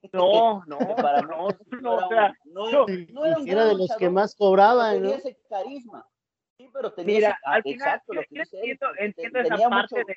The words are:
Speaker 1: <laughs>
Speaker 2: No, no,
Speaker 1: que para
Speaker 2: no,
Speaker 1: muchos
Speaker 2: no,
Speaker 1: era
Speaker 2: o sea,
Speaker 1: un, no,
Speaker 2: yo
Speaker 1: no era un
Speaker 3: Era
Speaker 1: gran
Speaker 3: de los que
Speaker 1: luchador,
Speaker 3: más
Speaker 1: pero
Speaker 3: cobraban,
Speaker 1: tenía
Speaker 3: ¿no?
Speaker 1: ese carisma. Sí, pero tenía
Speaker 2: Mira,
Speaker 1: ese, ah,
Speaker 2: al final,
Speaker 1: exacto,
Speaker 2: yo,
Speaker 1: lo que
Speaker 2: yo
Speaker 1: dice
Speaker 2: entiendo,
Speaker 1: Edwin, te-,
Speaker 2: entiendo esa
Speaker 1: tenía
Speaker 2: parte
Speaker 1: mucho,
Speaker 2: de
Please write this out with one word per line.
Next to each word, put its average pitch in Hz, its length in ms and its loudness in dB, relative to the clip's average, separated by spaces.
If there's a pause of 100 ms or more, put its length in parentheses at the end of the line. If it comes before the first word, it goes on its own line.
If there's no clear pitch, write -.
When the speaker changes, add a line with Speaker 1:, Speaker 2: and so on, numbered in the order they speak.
Speaker 1:
<laughs> 196 100 -18
Speaker 2:
No, 196 540 4
no, 147 120 -12
Speaker 1:
que - 160 -4
para 143 260 2
Speaker 2:
no, 214 240 -6
Speaker 1:
muchos 208 220 -6 (140)
Speaker 2:
no, 240 160 -4
Speaker 1:
era 185 80 -2
Speaker 2:
o 185 40 -2
sea, 214 240 2 (120)
Speaker 1:
un, 160 80 -20
no, 214 180 -6
Speaker 2:
yo 269 140 4 (280)
Speaker 1:
no 285 120 -4
era 320 120 2
un 285 100 -6
Speaker 3:
Era 180 80 -2 (100)
Speaker 1:
gran - 40 4
Speaker 3:
de 208 100 4
los 185 180 -2
que 185 80 0
Speaker 1:
luchador, 175 80 2
Speaker 3:
más 208 220 0
Speaker 1:
pero 202 140 2
Speaker 3:
cobraban, 214 460 6
Speaker 1:
tenía 190 160 -2
Speaker 3:
¿no? 185 60 -4
Speaker 1:
ese 233 200 -12 (120)
carisma. 214 580 -12 (500)
Sí, 254 140 -20
pero 247 220 -8
tenía 202 220 -2
Speaker 2:
Mira, 214 140 4
Speaker 1:
ese, 196 160 -4
ah, 143 80 -2
Speaker 2:
al 220 100 0
final, - 120 -8
Speaker 1:
exacto, - 380 -6
Speaker 2:
yo, - 60 -6
Speaker 1:
lo - 80 -4
que - 80 -20
Speaker 2:
yo 302 60 -8
Speaker 1:
dice 202 160 -14
Speaker 2:
entiendo, 262 280 -8
Speaker 1:
Edwin, 247 120 -8
te-, 202 80 -6
Speaker 2:
entiendo 240 340 -8
esa 240 100 0
Speaker 1:
tenía 220 200 2
Speaker 2:
parte 208 260 -2
Speaker 1:
mucho, 233 120 -4
Speaker 2:
de 196 100 -12